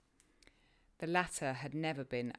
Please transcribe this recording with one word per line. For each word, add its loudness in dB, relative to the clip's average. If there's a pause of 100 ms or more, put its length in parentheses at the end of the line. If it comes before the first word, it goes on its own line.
(1000)
The -4
latter 2
had -4
never 0
been 0